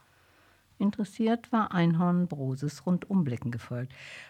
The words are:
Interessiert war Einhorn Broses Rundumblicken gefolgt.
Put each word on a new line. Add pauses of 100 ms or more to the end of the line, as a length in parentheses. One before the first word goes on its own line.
(800)
Interessiert
war
Einhorn
Broses
Rundumblicken
gefolgt. (360)